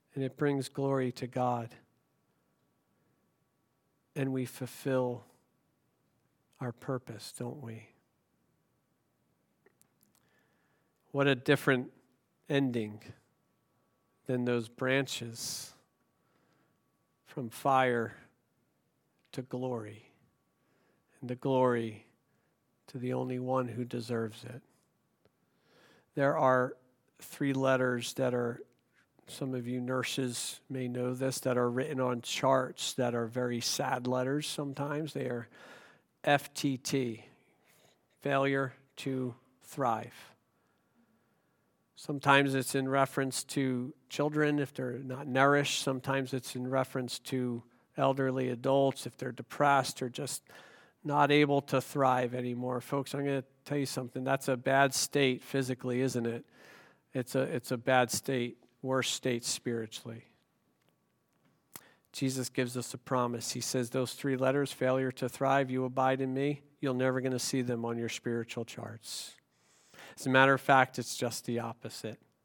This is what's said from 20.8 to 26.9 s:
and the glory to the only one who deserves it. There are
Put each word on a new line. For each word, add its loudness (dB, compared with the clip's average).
and -12
the -4
glory 2
to -14
the -4
only -4
one 0
who -6
deserves -6
it. -14
There 2
are 4